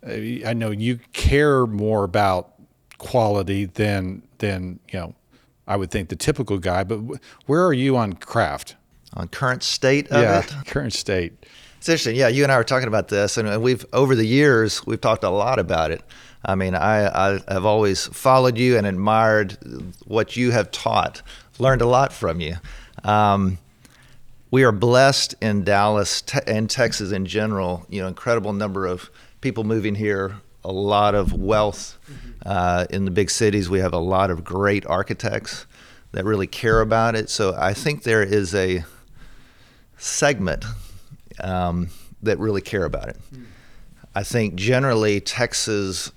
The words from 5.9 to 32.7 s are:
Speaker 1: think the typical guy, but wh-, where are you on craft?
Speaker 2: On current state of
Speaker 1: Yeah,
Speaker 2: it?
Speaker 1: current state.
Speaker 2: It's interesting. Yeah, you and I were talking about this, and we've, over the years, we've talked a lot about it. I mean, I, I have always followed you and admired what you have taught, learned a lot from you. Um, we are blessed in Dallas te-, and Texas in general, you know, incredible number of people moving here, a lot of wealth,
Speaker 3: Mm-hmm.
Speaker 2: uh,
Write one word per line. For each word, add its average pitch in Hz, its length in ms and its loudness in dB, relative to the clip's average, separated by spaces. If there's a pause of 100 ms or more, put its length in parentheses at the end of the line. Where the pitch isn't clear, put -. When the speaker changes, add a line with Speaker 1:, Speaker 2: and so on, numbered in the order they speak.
Speaker 1:
think 101 180 -4
the 92 80 -6
typical 123 420 -2
guy, 92 240 0
but 107 140 -4
wh-, - 520 -14
where 165 160 4
are 175 80 4
you 131 240 2
on 107 160 0
craft? 82 600 -4 (400)
Speaker 2:
On 87 140 -8
current 127 340 -4
state 139 460 0
of 143 120 4
Speaker 1:
Yeah, 101 180 4
Speaker 2:
it? 98 140 -8 (140)
Speaker 1:
current 131 260 -4
state. 92 400 -2 (440)
Speaker 2:
It's - 100 -10
interesting. 143 300 0
Yeah, 131 100 4
you 131 160 4
and 139 80 4
I 131 60 6
were 117 60 4
talking 127 260 0
about 104 180 0
this, 101 300 0
and 107 260 -2
we've, 127 300 2
over 131 220 4
the 110 100 2
years, 117 600 4
we've 113 160 -4
talked 113 220 0
a 101 60 2
lot 104 300 0
about 80 320 0
it. - 100 -6 (440)
I 95 100 0
mean, 92 200 -2
I, 104 320 2 (280)
I 95 120 -4
have 95 180 -2
always 104 420 2
followed 127 500 4
you 123 200 4
and 104 80 2
admired 107 720 2 (480)
what 107 300 -2
you 123 160 2
have 107 200 0
taught, - 500 -2 (380)
learned 127 220 2
a 117 60 2
lot 127 240 4
from 87 300 -4
you. 80 140 -6 (500)
Um, 101 520 2 (960)
we 131 140 4
are 120 60 6
blessed 123 720 4
in 104 220 0
Dallas 101 580 2
te-, - 240 -4
and 107 240 -2
Texas 117 420 -2
in 95 140 -4
general, 95 640 -2
you 98 120 -6
know, 92 60 -4
incredible 107 460 -2
number 98 320 -4
of 90 240 -6 (320)
people 113 220 -4
moving 107 320 0
here, 101 420 -2 (260)
a 90 80 -8
lot 101 440 2
of 98 180 0
wealth, 104 640 -2 (120)
Speaker 3:
Mm-hmm. - 220 -16 (140)
Speaker 2:
uh, 90 440 0